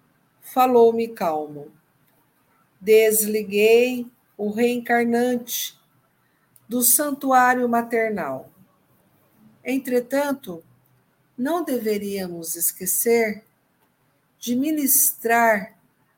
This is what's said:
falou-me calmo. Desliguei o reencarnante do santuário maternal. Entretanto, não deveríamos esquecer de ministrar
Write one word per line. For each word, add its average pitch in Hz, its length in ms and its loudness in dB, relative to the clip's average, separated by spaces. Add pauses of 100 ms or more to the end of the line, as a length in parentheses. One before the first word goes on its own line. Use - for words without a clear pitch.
(420)
falou-me 233 680 2
calmo. 151 640 -8 (1080)
Desliguei 214 1300 4 (260)
o 208 140 -4
reencarnante 240 1300 -2 (920)
do 247 140 -4
santuário 254 880 2
maternal. 220 840 -4 (1120)
Entretanto, 254 960 -4 (760)
não 311 260 -2
deveríamos 196 920 -6
esquecer 208 880 -2 (920)
de 240 160 -8
ministrar 233 1200 0 (400)